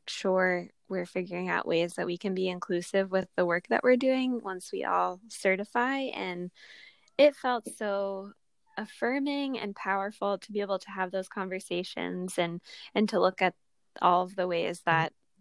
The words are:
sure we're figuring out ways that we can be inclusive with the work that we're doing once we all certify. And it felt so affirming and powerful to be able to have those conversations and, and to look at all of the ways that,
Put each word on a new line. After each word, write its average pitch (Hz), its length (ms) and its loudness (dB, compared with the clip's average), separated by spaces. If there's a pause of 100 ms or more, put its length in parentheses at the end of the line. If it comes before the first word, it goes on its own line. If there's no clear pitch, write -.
sure 185 600 0 (220)
we're 180 160 -4
figuring 180 440 -4
out 175 180 0
ways 170 280 2
that 180 100 -4
we 175 120 -4
can 196 160 -4
be 185 160 0
inclusive 180 640 -2
with 190 240 0
the 180 100 4
work 170 240 0
that 233 140 2
we're 254 140 8
doing 254 440 0
once 185 300 -8
we 190 120 -4
all 180 440 0
certify. 226 680 0
And 180 540 -6 (680)
it 285 180 10
felt 247 320 -2 (100)
so 196 540 -4 (460)
affirming 269 840 -2
and 202 160 -6
powerful 196 640 -2
to - 120 -16
be 202 100 -2
able 196 180 0
to - 120 -12
have 190 200 -4
those 190 180 -4
conversations 180 1120 -4
and, 170 220 -2 (340)
and 208 140 4
to 202 100 0
look 185 220 2
at 185 120 4 (480)
all 180 220 6
of 190 120 -8
the 185 120 0
ways 175 380 -2
that, 160 280 4 (280)